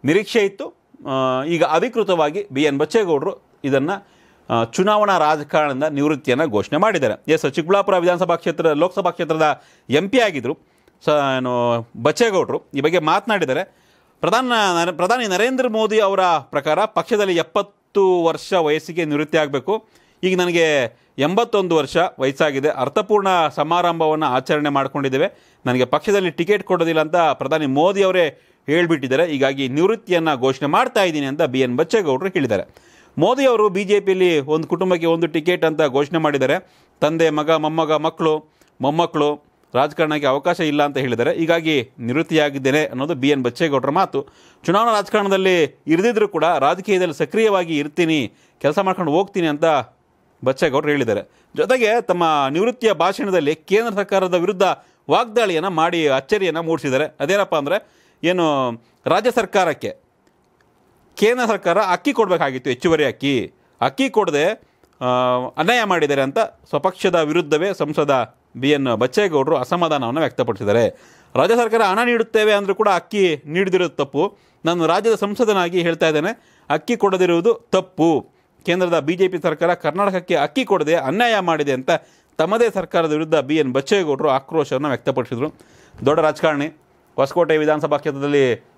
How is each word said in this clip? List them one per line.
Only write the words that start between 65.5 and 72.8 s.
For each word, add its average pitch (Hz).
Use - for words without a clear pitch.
ಅನ್ಯಾಯ 220
ಮಾಡಿದ್ದಾರೆ 151
ಅಂತ 139
ಸ್ವಪಕ್ಷದ 180
ವಿರುದ್ಧವೇ 160
ಸಂಸದ 147
ಬಿ 135
ಎನ್ 135
ಬಚ್ಚೇಗೌಡರು 147
ಅಸಮಾಧಾನವನ್ನು 147
ವ್ಯಕ್ತಪಡಿಸಿದ್ದಾರೆ. 117
ರಾಜ್ಯ 175
ಸರ್ಕಾರ 226
ಹಣ 196
ನೀಡುತ್ತೇವೆ 220
ಅಂದ್ರೂ 196
ಕೂಡ 208